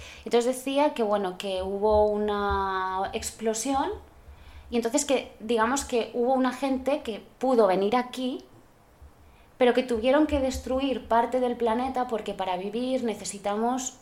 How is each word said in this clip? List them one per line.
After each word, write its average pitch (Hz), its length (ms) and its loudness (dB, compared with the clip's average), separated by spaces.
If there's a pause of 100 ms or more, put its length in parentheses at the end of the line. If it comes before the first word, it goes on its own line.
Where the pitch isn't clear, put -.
(220)
Entonces 233 320 2
decía 277 380 2
que, 247 100 -2
bueno, 202 340 0
que 190 260 -4
hubo 208 420 4
una 196 1080 0
explosión 233 760 -2 (840)
y 240 60 0
entonces 233 260 0
que, - 380 -2
digamos 226 420 0
que 226 300 -2
hubo 247 200 2
una 254 200 2
gente 269 480 -2
que 202 200 -8 (180)
pudo 247 280 4
venir 196 300 4
aquí 254 480 -4 (1120)
pero 247 160 6
que 247 100 2
tuvieron 254 440 4
que 294 120 0
destruir 262 680 -2
parte 247 320 2
del 247 160 0
planeta 247 520 0
porque 208 260 -4
para 185 240 -4
vivir 233 460 -4
necesitamos 214 1000 -4